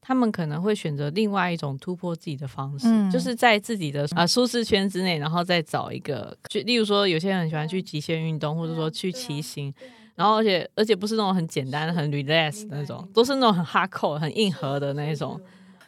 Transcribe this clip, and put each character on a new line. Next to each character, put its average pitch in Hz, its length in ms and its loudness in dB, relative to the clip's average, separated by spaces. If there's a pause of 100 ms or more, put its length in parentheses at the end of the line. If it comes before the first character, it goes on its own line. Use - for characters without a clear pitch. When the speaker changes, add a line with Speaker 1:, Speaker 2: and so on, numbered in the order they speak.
Speaker 1:
他 - 140 -2
们 240 180 4
可 175 140 -2
能 151 160 -2
会 214 120 2
选 160 220 -4
择 147 140 -2
另 208 200 0
外 180 220 2
一 170 40 -2
种 139 200 -4
突 180 180 -6
破 170 220 -6
自 - 80 -16
己 151 120 -6
的 139 120 -8
方 139 300 -8
式， 233 100 0
Speaker 2:
嗯。 214 220 4
Speaker 1:
就 185 100 2
是 247 160 -2
在 226 240 6
自 220 160 -6
己 160 160 -4
的， 143 240 -2
呃， 170 100 4
舒 240 200 4
适 233 180 0
圈 202 240 2
之 185 140 -2
内， 180 160 0
然 143 120 -2
后 175 140 0
再 175 160 2
找 151 320 -4
一 113 60 -8
个， - 360 -8 (140)
就 - 140 -4
例 240 140 2
如 226 100 4
说 202 200 4
有 170 120 2
些 175 100 -2
人 190 120 2
很 160 100 0
喜 160 40 -4
欢 151 140 -2
去 185 140 -2
极 156 180 -6
限 160 220 -2
运 160 160 -2
动， 151 180 -2
Speaker 2:
对 - 20 -2
啊。 - 40 -2
Speaker 1:
或 165 40 -4
者 160 80 -4
说 160 160 0
去 180 220 -4
骑 147 300 -6
行， 143 300 -8
Speaker 2:
对 - 140 -18
啊， 254 40 -20
对 - 0 -
啊。 - 40 -20 (240)
Speaker 1:
然 170 80 2
后 214 120 4
而 220 40 2
且， 190 320 2
而 214 100 2
且 214 120 2
不 190 100 -4
是 214 80 -2
那 220 80 2
种 190 100 2
很 175 140 2
简 135 240 -4
单、 156 240 -2
很 151 160 0
relax 147 560 0
的 143 120 -8
那 147 80 -6
种， 123 100 -10
Speaker 2:
是。 - 60 -12
明 - 40 -14
白。 - 60 -18
Speaker 1:
都 226 100 6
是 269 120 4
那 269 80 2
种 220 120 8
很 175 100 2
hardcore、 170 540 0
很 156 160 -2
硬 208 180 2
核 139 280 -2
的 139 140 -2
那 147 180 -4
一 - 20 -2
种。 139 240 -6 (500)